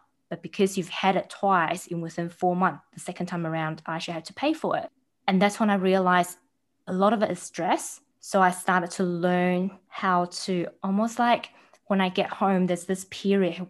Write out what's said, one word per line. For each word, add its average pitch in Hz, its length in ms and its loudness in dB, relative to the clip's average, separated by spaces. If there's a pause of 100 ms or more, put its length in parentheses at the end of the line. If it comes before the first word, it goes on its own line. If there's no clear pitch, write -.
(280)
But 170 140 -10
because 196 360 -2
you've 165 100 -4
had 190 280 0
it - 120 -4
twice 180 600 0
in 170 120 -6
within 170 280 -6
four 180 260 0
months, 180 280 0 (120)
the - 60 -18
second 180 260 -8
time 170 200 -4
around, 160 400 -4
I 165 100 -6
actually 170 180 -8
had 160 120 -10
to - 80 -20
pay 311 200 -2
for 202 220 -2
it." - 120 -4 (380)
And 190 160 4
that's 202 160 2
when 214 120 2
I 202 40 2
realized 185 640 2 (480)
a 180 60 -6
lot 196 200 4
of 214 100 0
it - 80 2
is 180 100 -6
stress. - 600 -4 (200)
So - 220 0
I 185 80 6
started 180 420 0
to - 120 -2
learn 180 640 2 (180)
how 180 380 0
to 175 400 -4 (160)
almost, 208 360 0
like, 240 320 2 (360)
when 196 140 2
I 185 100 2
get 185 200 0
home, 190 360 2
there's 175 180 -2
this 185 260 -4
period 185 600 0